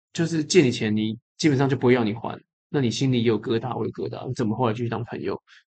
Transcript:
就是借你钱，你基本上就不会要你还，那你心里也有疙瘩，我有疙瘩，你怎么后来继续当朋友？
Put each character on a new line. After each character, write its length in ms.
就 140
是 160
借 200
你 80
钱， 260
你 200
基 120
本 80
上 120
就 80
不 100
会 80
要 80
你 120
还， 220
那 100
你 100
心 220
里 60
也 100
有 120
疙 200
瘩， 180
我 60
有 80
疙 160
瘩， 180
你 80
怎 100
么 120
后 100
来 60
继 100
续 60
当 160
朋 160
友？ 200